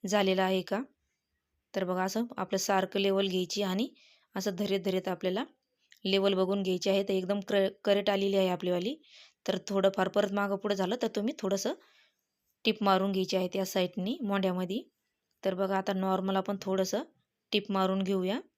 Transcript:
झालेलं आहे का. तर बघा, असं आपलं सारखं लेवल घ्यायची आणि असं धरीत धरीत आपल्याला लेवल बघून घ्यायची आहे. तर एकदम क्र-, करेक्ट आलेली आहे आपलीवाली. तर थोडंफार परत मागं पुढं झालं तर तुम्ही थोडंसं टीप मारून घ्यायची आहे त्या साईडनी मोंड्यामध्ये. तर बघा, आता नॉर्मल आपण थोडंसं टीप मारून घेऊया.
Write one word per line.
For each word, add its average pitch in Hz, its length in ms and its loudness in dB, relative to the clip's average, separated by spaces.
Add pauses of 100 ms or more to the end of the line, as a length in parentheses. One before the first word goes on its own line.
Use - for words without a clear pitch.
झालेलं 190 380 2
आहे 185 200 2
का. 196 180 -2 (920)
तर 190 100 0
बघा, 185 200 0
असं 214 200 -2 (120)
आपलं 190 220 -2
सारखं 190 420 0
लेवल 196 280 2
घ्यायची 185 360 -2
आणि 190 240 -2 (460)
असं 196 220 -4
धरीत 196 240 0
धरीत 185 280 -2
आपल्याला 185 360 -2 (600)
लेवल 196 300 2
बघून 190 280 0
घ्यायची 185 280 0
आहे. 202 120 2
तर 196 100 -2
एकदम 190 300 0
क्र-, 196 260 2 (160)
करेक्ट 202 260 2
आलेली 196 260 2
आहे 190 120 4
आपलीवाली. 180 460 -2 (520)
तर 208 100 0 (100)
थोडंफार 196 420 2
परत 202 240 0
मागं 202 240 0
पुढं 202 180 -2
झालं 185 280 0
तर 226 140 0
तुम्ही 220 220 -2
थोडंसं 196 360 -2 (920)
टीप 220 180 2
मारून 196 300 4
घ्यायची 190 240 0
आहे 185 160 0
त्या 196 140 -2
साईडनी 269 560 -2
मोंड्यामध्ये. 190 600 -2 (600)
तर 190 120 0
बघा, 190 240 0
आता 196 160 -2
नॉर्मल 190 420 0
आपण 190 260 -2
थोडंसं 190 400 0 (500)
टीप 202 180 0
मारून 190 320 2
घेऊया. 190 380 0 (180)